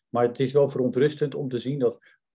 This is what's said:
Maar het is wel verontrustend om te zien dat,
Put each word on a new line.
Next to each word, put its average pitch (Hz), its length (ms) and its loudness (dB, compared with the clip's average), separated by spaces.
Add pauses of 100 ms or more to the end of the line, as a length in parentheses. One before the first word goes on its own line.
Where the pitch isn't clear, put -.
Maar 120 180 2
het 120 140 -6
is 135 120 0
wel 143 160 4
verontrustend 135 680 0
om 143 140 -6
te 123 100 -4
zien 131 200 -4
dat, 120 220 0 (400)